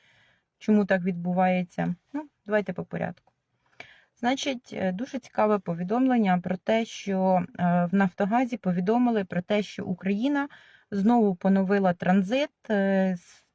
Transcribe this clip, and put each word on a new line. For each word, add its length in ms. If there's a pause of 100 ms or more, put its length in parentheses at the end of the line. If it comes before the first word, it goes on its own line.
(600)
чому 260
так 160
відбувається. 920 (180)
Ну, 140 (180)
давайте 280
по 120
порядку. 480 (840)
Значить, 540
е, 180
дуже 280
цікаве 400
повідомлення 840
про 140
те, 280
що, 600 (140)
е, 320
в 40
Нафтогазі 640
повідомили 680
про 180
те, 220
що 220
Україна 600 (440)
знову 440
поновила 580
транзит, 560 (200)
е, 420
с-, 320 (120)